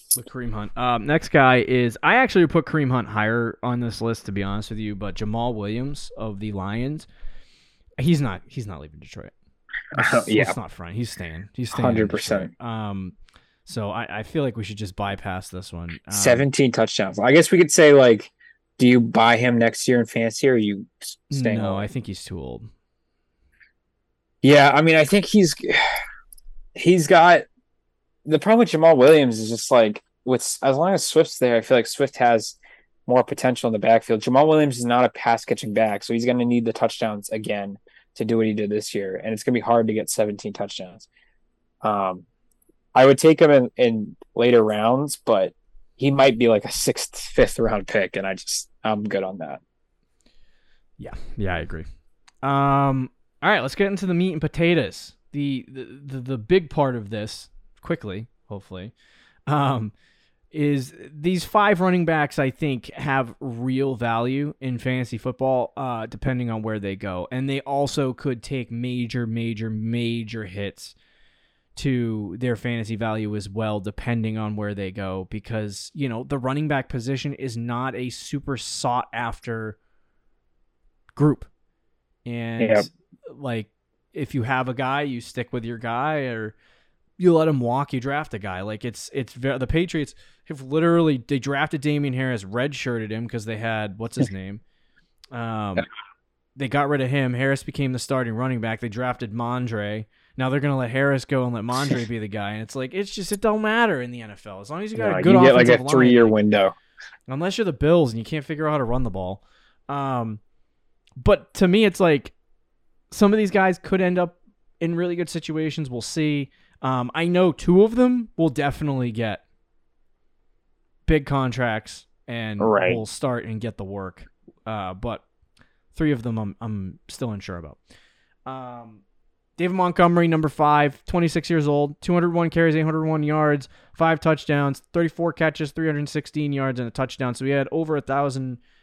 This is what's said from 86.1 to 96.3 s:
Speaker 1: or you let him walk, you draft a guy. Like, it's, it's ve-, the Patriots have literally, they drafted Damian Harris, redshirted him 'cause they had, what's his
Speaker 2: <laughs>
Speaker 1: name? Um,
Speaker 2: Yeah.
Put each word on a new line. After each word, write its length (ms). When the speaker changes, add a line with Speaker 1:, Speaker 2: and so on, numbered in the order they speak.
Speaker 1:
or 300
you 160
let 140
him 120
walk, 340
you 80
draft 320
a 60
guy. 220
Like, 220
it's, 300
it's 200
ve-, 240
the 100
Patriots 480
have 160
literally, 640
they 140
drafted 420
Damian 320
Harris, 300
redshirted 680
him 160
'cause 180
they 120
had, 400
what's 200
his 140
Speaker 2:
<laughs> 0
Speaker 1:
name? 300
Um, 460
Speaker 2:
Yeah. 60